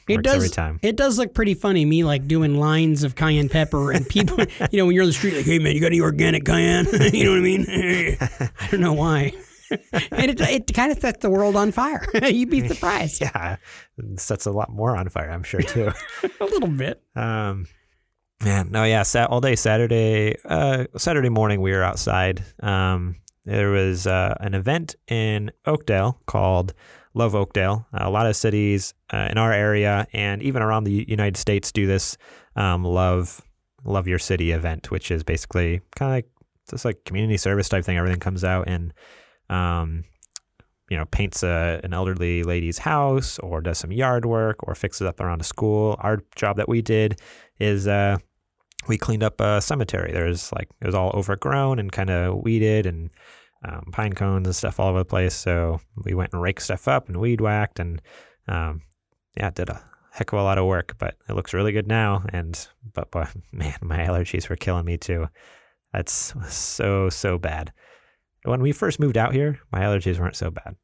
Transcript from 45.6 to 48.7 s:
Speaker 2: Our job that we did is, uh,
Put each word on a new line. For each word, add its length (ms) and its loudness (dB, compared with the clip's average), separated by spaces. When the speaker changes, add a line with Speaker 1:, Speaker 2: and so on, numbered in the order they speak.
Speaker 2:
Our 240 -2
job 220 -2
that 120 -2
we 120 2
did 380 2
is, 280 2
uh, 300 2